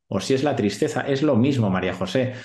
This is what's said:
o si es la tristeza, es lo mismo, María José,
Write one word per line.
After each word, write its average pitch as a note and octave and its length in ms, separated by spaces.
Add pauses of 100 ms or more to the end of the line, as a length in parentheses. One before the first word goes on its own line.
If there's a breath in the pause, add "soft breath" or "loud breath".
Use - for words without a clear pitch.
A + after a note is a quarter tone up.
o G#2 120
si C3+ 140
es C3 100
la C#3+ 120
tristeza, B2+ 460
es C#3 200
lo D3+ 160
mismo, A#2+ 320
María F#2 240
José, A2+ 400 (120)